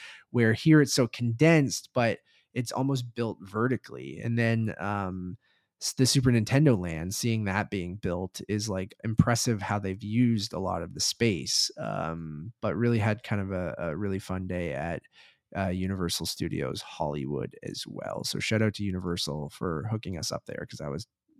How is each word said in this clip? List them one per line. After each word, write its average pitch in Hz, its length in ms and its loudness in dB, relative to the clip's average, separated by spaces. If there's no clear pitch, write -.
where 113 220 6
here 156 280 8
it's 139 140 4
so 127 140 4
condensed, 135 840 4
but 117 280 2
it's 120 180 -4
almost 127 460 -2
built 113 240 -2
vertically. 95 800 -2
And 117 180 0
then, 113 400 2
um, 92 600 -4
s-, - 120 -4
the 131 120 4
Super 131 240 4
Nintendo 120 480 6
Land, 87 380 -4
seeing 113 280 0
that 101 240 0
being 90 280 -4
built 90 520 -4
is, 104 200 -2
like, 95 340 -6
impressive 113 580 2
how 101 200 -2
they've 95 240 -4
used 110 480 2
a 90 80 -4
lot 90 220 -2
of 87 120 -10
the - 60 -8
space, - 800 0
um, 82 800 -6
but 95 160 -2
really 117 240 2
had 107 240 0
kind 104 180 -2
of 95 80 -6
a, 90 260 -4
a 80 200 -4
really 98 240 -2
fun 92 260 -4
day 90 260 -4
at, 78 300 -4
uh, 95 120 0
Universal 92 580 -2
Studios - 560 -4
Hollywood 71 800 -6
as - 240 -10
well. 50 380 -8
So - 160 -6
shout 110 200 0
out 107 140 2
to - 80 -6
Universal 87 680 -4
for 82 380 -4
hooking 107 300 -4
us - 140 -6
up - 140 -8
there, - 220 -8
'cause - 100 -14
that 73 120 -6
was 78 160 -6